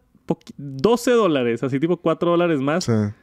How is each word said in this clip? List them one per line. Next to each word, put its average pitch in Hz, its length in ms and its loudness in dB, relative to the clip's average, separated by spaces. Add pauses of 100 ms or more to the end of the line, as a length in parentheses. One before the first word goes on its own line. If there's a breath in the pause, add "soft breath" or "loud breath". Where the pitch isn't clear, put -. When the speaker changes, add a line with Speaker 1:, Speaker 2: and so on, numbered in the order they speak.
(260)
Speaker 1:
poqui-, - 300 -8
doce 143 560 0
dólares, 143 500 2
así 139 160 -2
tipo 165 200 0
cuatro 170 340 0
dólares 170 280 2
más, 151 240 -2
Speaker 2:
Sí. 120 80 0 (300 soft breath)